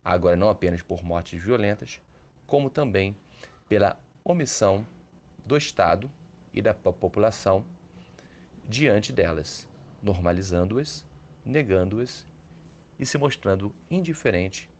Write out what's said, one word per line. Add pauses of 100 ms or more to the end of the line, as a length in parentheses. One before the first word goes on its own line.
Agora,
não
apenas
por
mortes
violentas, (460)
como
também (540)
pela (240)
omissão (580)
do
Estado (440)
e
da
po-,
população (960)
diante
delas, (340)
normalizando-as, (380)
negando-as (720)
e
se
mostrando (160)
indiferente